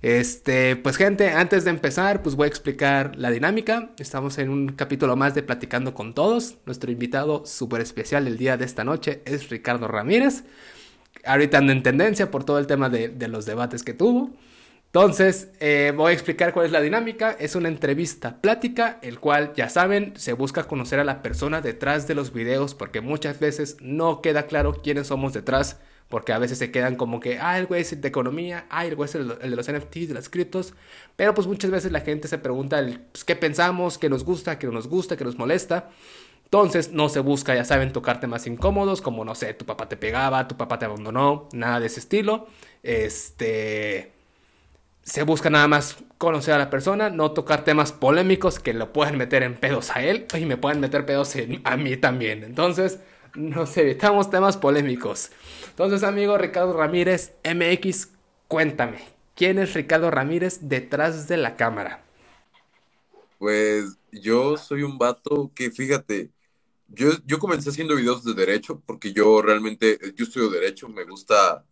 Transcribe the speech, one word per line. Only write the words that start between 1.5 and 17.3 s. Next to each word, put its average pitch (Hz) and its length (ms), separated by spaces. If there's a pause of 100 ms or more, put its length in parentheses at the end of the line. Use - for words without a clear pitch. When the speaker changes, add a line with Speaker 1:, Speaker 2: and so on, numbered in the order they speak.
Speaker 1:
de 180 60
empezar, 175 520
pues, 143 120
voy 147 120
a - 20
explicar 139 680
la 123 140
dinámica. 220 680
Estamos 139 400
en 135 100
un 139 220
capítulo 139 440
más 139 200
de 147 80
Platicando 123 500
con 113 220
Todos. 226 500
Nuestro 123 260
invitado 139 540
súper 117 380
especial 135 440
el 117 120
día 127 180
de 123 80
esta 127 180
noche 147 440
es 139 240
Ricardo 117 380
Ramírez. 185 560 (800)
Ahorita 139 320
anda 135 160
en 131 80
tendencia 190 480
por 147 140
todo 143 140
el 139 80
tema 139 220
de, 117 200
de 123 200
los 110 160
debates 117 380
que 123 100
tuvo. 247 380 (560)
Entonces, 190 640 (100)
eh, 143 340
voy 156 160
a 175 40
explicar 170 380
cuál 170 140
es 156 60
la 160 80
dinámica. 220 580